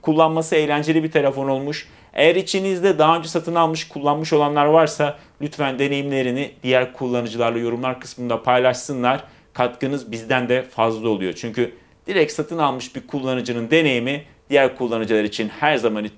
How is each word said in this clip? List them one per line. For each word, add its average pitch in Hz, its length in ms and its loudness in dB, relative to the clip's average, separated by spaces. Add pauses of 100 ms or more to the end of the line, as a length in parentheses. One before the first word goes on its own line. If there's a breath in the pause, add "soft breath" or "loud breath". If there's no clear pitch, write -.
kullanması 160 540 2
eğlenceli 151 480 2
bir 156 80 -4
telefon 139 360 0
olmuş. 139 400 -4 (260 soft breath)
Eğer 165 220 4
içinizde 190 640 0
daha 160 180 6
önce 165 120 -6
satın 170 260 -4
almış, 160 320 0
kullanmış 147 460 -2
olanlar 147 320 4
varsa 151 520 2 (240 loud breath)
lütfen 143 380 -4
deneyimlerini 139 720 -2 (120)
diğer 127 300 2
kullanıcılarla 117 680 -2
yorumlar 120 400 -4
kısmında 117 440 -6
paylaşsınlar. 127 800 2 (300 loud breath)
Katkınız 127 580 -4
bizden 117 380 -2
de 127 120 2
fazla 113 480 -2
oluyor. 95 240 -2
Çünkü 117 400 -4 (340 loud breath)
direkt 180 240 2
satın 165 260 -6
almış 135 380 -2
bir 123 120 -14
kullanıcının 123 640 -4
deneyimi 143 520 2 (260 soft breath)
diğer 135 280 4
kullanıcılar 110 460 0
için 107 260 -4
her 147 280 0
zaman 107 300 -2 (100)